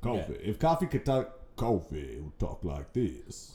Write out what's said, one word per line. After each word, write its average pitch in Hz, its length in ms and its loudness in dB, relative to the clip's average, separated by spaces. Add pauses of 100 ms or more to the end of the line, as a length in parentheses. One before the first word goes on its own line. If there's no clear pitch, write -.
Coffee. 104 420 -2
If 104 160 -2
coffee 165 280 4
could - 180 0
talk, - 500 0
coffee 76 680 0
would 76 180 -10
talk - 240 -2
like 71 300 -4
this. - 600 -2